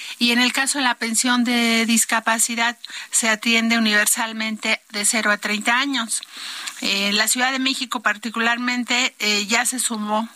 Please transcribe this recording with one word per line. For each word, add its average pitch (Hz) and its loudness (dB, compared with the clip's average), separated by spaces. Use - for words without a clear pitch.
Y 240 2
en 240 4
el 247 2
caso 269 0
de 269 0
la 240 0
pensión 240 0
de 233 2
discapacidad, 226 0
se - 2
atiende 226 2
universalmente 220 0
de 208 -6
cero 214 2
a 208 4
treinta 214 0
años. 262 -2
Eh, 196 -2
en 202 0
la 220 2
Ciudad 247 0
de 262 -2
México 262 -2
particularmente, 240 0
eh, 208 0
ya 233 0
se 254 -4
sumó 214 -2